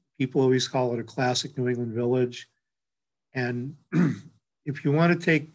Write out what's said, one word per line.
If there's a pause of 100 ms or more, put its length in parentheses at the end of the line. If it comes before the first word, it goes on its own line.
(180)
People
always
call
it
a
classic
New
England
village. (840)
And (160)
<clears throat> (400)
if
you
want
to
take